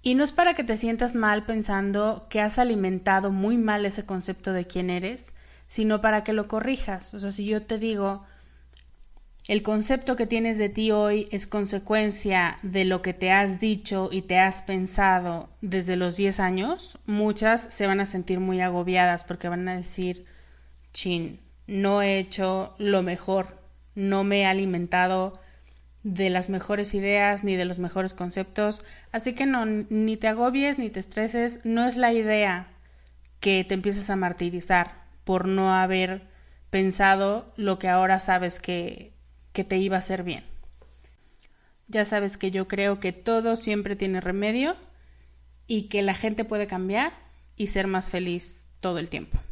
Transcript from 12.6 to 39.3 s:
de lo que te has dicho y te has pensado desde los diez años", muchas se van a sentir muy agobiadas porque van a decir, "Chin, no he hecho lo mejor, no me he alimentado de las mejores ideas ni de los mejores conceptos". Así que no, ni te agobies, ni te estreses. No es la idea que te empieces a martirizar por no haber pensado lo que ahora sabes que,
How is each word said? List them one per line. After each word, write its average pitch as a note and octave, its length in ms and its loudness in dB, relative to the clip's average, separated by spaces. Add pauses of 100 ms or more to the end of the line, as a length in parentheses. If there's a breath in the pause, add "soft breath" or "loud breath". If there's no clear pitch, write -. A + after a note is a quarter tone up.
de F#3+ 220 0
lo F#3 160 2
que F#3 140 -2
te F#3 160 0
has G3 280 4
dicho G3+ 540 -2
y F#3+ 100 -2
te F#3 160 2
has F#3+ 240 4
pensado F#3 880 0 (120)
desde F#3 360 -2
los F3+ 200 0
diez G3 240 0
años", F#3+ 680 -2
muchas G#3+ 640 2
se - 160 -2
van G3 140 2
a G3 60 0
sentir F#3 320 -4
muy F#3 220 0
agobiadas F3+ 640 2
porque F3 240 -8
van F3 200 -4
a F#3 80 -4
decir, F3+ 500 -6 (680 soft breath)
"Chin, F3 480 -4 (260)
no G3+ 360 2
he G3 160 2
hecho F#3+ 600 -2
lo G3+ 240 2
mejor, F#3 560 -2 (360)
no G3 300 2
me G3+ 160 2
he G3 60 4
alimentado F#3 920 0 (640 soft breath)
de F#3+ 260 0
las F3+ 220 0
mejores G3+ 440 -2
ideas G3+ 500 2
ni G3 120 0
de F3+ 80 0
los F3+ 140 -4
mejores F#3 340 -4
conceptos". F#3+ 720 -4 (260 loud breath)
Así A#3 240 -4
que C4+ 120 -2
no, B3+ 180 2
ni G#3+ 540 0
te A3 100 0
agobies, C4 500 2
ni A3+ 120 -4
te F#3+ 100 -8
estreses. A#3 640 -2
No A3+ 220 2
es B3 100 -2
la A#3+ 160 4
idea G#3+ 540 2 (760 soft breath)
que F#3+ 240 2
te F#3+ 80 -4
empieces G3 380 -2
a G3 60 0
martirizar F3 840 0 (240)
por F#3 220 2
no F#3+ 280 4
haber F#3 480 2 (480 soft breath)
pensado G3 840 2
lo G3 220 0
que F#3+ 100 -2
ahora F#3 300 4
sabes F3+ 400 0
que, - 540 -8 (400)